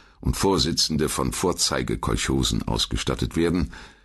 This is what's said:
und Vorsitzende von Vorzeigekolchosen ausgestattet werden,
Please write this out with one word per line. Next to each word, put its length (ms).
und 180
Vorsitzende 720
von 220
Vorzeigekolchosen 1400
ausgestattet 680
werden, 380